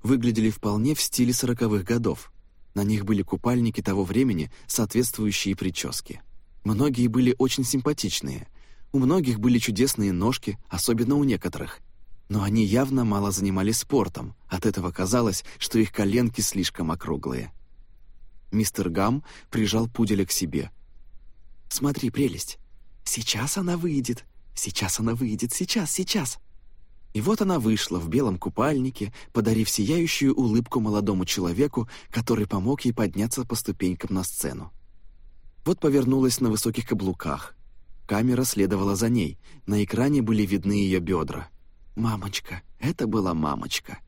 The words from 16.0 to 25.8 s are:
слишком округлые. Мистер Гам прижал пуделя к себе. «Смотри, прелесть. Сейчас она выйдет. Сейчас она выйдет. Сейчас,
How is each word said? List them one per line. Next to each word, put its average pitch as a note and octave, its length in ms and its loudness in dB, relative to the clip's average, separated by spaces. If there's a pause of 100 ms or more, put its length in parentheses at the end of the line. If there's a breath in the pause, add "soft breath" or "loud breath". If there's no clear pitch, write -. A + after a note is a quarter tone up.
слишком F2+ 500 -2
округлые. C#2 640 -4 (1000)
Мистер G2+ 380 0
Гам G2+ 340 2 (280 loud breath)
прижал A2 380 2
пуделя G2+ 360 2
к - 80 -4
себе. D2 380 -2 (1000)
«Смотри, C#3 420 -2
прелесть. A#2+ 480 -2 (460)
Сейчас - 540 -2
она F3 180 0
выйдет. C#3 480 -2 (300)
Сейчас - 440 -2
она A#2 160 0
выйдет. A#2 380 -2
Сейчас, F#3 400 0